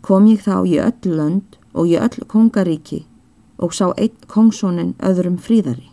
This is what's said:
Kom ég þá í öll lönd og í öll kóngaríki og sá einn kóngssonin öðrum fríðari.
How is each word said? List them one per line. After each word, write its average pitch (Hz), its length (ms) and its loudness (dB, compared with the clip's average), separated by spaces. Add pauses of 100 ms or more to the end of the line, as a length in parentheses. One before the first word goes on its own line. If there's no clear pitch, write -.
Kom 196 280 4
ég 214 160 2
þá 190 200 0
í 170 120 2
öll 180 400 -2
lönd 160 400 -4 (160)
og 170 160 0
í 170 80 2
öll - 300 -6
kóngaríki 180 760 0 (540)
og 170 160 -4
sá 185 220 -2
einn 220 180 -2 (140)
kóngssonin 185 720 0
öðrum 180 400 -2
fríðari. 180 540 -2